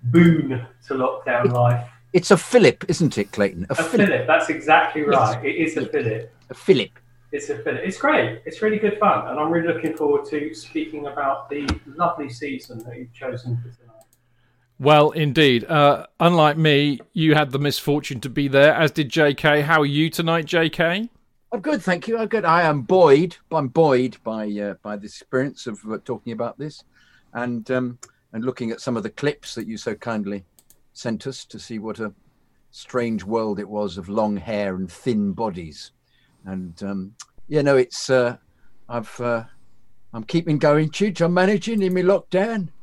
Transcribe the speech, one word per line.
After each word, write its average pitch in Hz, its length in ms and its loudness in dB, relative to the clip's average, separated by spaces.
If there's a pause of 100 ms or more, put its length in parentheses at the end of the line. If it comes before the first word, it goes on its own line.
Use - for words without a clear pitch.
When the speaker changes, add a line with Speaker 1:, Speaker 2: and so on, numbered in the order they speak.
Speaker 1:
boon 139 640 4 (180)
to 139 80 -6
lockdown 127 580 0
life. 120 380 2 (240)
Speaker 2:
It's 175 160 0
a 196 80 8
fillip, 175 500 4
isn't 151 300 0
it, 101 140 -4
Clayton? 95 400 -2
A - 20 -2
Speaker 1:
A - 20 -2
Speaker 2:
fillip. 196 320 2
Speaker 1:
fillip, - 200 -2
that's 160 220 2
exactly 156 520 2
Speaker 2:
Yes. 143 80 0
Speaker 1:
right. - 340 2
It 147 120 -4
is 160 220 -2
a 127 100 -4
fillip. 113 440 -4 (200)
Speaker 2:
A - 20 -14
fillip. 127 380 0 (400)
Speaker 1:
It's 143 180 -10
a 143 80 -6
fillip. - 260 -6
It's 190 140 -6
great. 277 480 0
It's - 160 -10
really 214 160 0
good - 220 -2
fun, 170 300 2
and 127 100 -6
I'm 156 100 -2
really 165 240 0
looking 151 240 -4
forward 143 280 0
to 151 280 -6
speaking 151 540 -8
about 139 420 -6
the 143 180 -8 (200)
lovely 156 420 -4
season 120 540 -12
that 120 120 -16
you've 127 180 -18
chosen 120 440 -8
for 120 180 -12
tonight. - 300 -20 (720)
Speaker 3:
Well, 151 320 6
indeed. 139 560 2
Uh, 147 400 4 (140)
unlike 160 380 4
me, 147 420 4 (140)
you 160 200 4
had 151 160 2
the 135 80 -4
misfortune 143 640 -2
to 135 100 -10
be 143 180 -2
there, 139 280 6
as 151 160 2
did 151 180 -4
J 151 240 2
K. 147 280 2
How 156 200 2
are 143 60 2
you 151 240 0
tonight, 165 340 -2
J 165 240 0
K? 180 400 -2 (420)
Speaker 2:
I'm 220 100 -6
good, 277 220 -2
thank 180 240 -2
you. 226 100 -2
I'm 226 100 -4
good. 214 180 -2
I 170 180 4
am 147 180 2
buoyed. 165 560 6 (140)
I'm 151 160 -2
buoyed 127 560 2
by, 110 340 -6
uh, 101 240 -6
by 104 140 -10
the 104 100 -14
experience - 600 -6
of, 107 200 -10
uh, 107 160 -6
talking 117 300 -8
about 117 240 -8
this, 147 260 -12 (500)
and, 120 360 -8
um, 127 300 -4 (340)
and 113 100 -8
looking 123 280 -4
at 113 100 -10
some 123 160 -4
of 104 60 -6
the 107 80 -8
clips - 420 -6
that 113 140 -10
you 110 100 -10
so 110 160 -6
kindly 101 520 -8 (480)
sent 117 340 -8
us 135 180 -12
to - 140 -18
see 113 180 -12
what 107 220 -10
a 110 120 -6 (600)
strange 117 520 -4
world 107 360 -2
it 101 100 -10
was 101 300 -6
of 92 100 -12
long 107 260 0
hair 98 400 -4
and 92 160 -8
thin 104 400 -2
bodies. 87 600 -8 (540)
And, 92 360 -10
um, 98 340 -8 (320)
yeah, 151 140 0
no, 139 160 4
it's, - 320 -2
uh, 123 280 2 (520)
I've, 120 320 -10
uh, 117 220 -2 (680)
I'm 113 120 -10
keeping 165 340 -2
going, 151 320 4
Chidge. 196 320 -2
I'm 170 140 2
managing 202 480 2
in 185 100 0
my 180 80 0
lockdown. 190 680 0 (140)